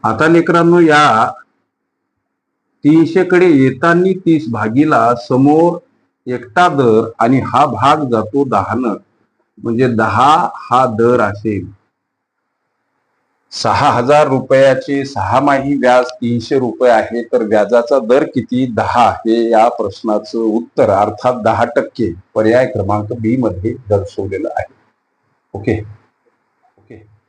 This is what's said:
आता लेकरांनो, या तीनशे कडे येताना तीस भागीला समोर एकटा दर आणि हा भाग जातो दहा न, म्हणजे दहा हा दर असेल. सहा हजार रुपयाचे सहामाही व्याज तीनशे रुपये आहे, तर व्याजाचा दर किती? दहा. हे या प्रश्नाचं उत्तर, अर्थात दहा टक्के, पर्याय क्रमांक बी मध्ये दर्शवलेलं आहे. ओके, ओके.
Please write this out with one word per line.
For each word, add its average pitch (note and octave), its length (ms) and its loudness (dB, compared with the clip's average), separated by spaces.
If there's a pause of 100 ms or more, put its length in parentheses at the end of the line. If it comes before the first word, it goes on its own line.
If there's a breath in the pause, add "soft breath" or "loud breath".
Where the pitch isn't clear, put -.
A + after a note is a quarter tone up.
आता A2+ 240 0
लेकरांनो, E3+ 520 2
या D3+ 520 4 (1500)
तीनशे D#3+ 400 4
कडे F3+ 240 2
येताना E3+ 760 2
तीस D#3+ 260 2
भागीला A#2 640 0
समोर D3+ 640 2 (500)
एकटा B2 400 -2
दर A#2 420 2 (100)
आणि B2+ 200 2
हा B2 260 0
भाग C#3 440 0
जातो A2+ 340 -2
दहा G#2 320 -2
न, A#2+ 180 -4 (720)
म्हणजे A#2+ 240 -2
दहा A#2 680 0
हा B2+ 320 -2
दर A#2 360 0
असेल. G#2 500 -6 (1800)
सहा A#2+ 380 0
हजार C3+ 380 2
रुपयाचे C3+ 800 0
सहामाही C3+ 680 -2
व्याज B2 300 2
तीनशे A#2+ 540 -4
रुपये B2 320 0
आहे, A2 320 0
तर A#2+ 200 -2
व्याजाचा A2 560 0
दर B2 240 2
किती? B2+ 500 -4
दहा. G#2+ 380 0
हे A2+ 380 -2
या A2+ 180 4
प्रश्नाचं G#2+ 720 -6
उत्तर, A2 500 -2
अर्थात G#2 440 0
दहा A2+ 320 0
टक्के, - 480 -4 (220)
पर्याय A2 300 2
क्रमांक G#2 480 -6
बी A2+ 240 -2
मध्ये G#2+ 380 -4 (140)
दर्शवलेलं G2 680 -4
आहे. - 180 -10 (800)
ओके, G#2+ 260 -4 (1000)
ओके. G#2+ 300 -20 (220)